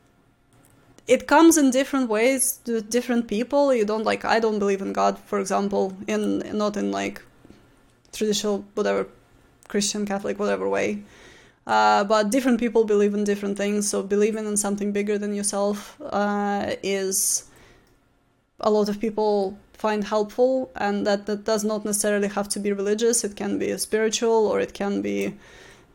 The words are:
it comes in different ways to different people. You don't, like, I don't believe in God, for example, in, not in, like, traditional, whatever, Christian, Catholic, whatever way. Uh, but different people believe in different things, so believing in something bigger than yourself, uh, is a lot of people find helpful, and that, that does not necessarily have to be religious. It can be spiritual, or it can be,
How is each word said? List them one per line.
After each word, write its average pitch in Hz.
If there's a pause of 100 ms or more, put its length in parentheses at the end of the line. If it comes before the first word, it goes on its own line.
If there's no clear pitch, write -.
(1080)
it 254
comes 320
in 277
different 262
ways 240
to 226
different 233
people. 269
You 220
don't, 214
like, 202
I 220
don't 220
believe 202
in 196
God, 196
for -
example, 196 (120)
in, 208 (180)
not 208
in, 202
like, 202 (880)
traditional, 208
whatever, 196 (600)
Christian, 208
Catholic, 202
whatever 196
way. 202 (640)
Uh, 214
but 214
different 247
people 233
believe 208
in 208
different 202
things, 202
so 202
believing 208
in 208
something 202
bigger 202
than 208
yourself, 202
uh, 202 (100)
is 190 (1120)
a -
lot 208
of 208
people 208 (160)
find 214
helpful, 247
and 202
that, 202
that 208
does 220
not 214
necessarily 208
have 202
to 208
be 202
religious. 214
It 208
can 202
be 202
spiritual, 220
or 196
it 196
can 202
be, 202 (600)